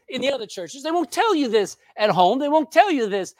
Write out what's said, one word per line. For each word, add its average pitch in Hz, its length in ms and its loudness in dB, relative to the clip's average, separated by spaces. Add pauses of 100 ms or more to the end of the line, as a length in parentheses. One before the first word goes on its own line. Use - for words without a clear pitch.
in 254 120 -8
the 269 120 -2
other 226 140 -6
churches. 190 360 -14
They 311 80 -4
won't 339 220 -2
tell 415 220 0
you 285 140 0
this 202 280 0 (200)
at 214 140 2
home. 180 280 4
They 285 100 -2
won't 311 240 0
tell 392 180 4
you 247 180 0
this 185 320 -4